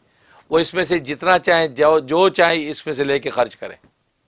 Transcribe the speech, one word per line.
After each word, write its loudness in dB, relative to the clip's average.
वो 2
इसमें -2
से -2
जितना 0
चाहें, 0
जो, 4
जो 2
चाहें, 2
इसमें -6
से -4
लेके -2
खर्च -2
करें, -16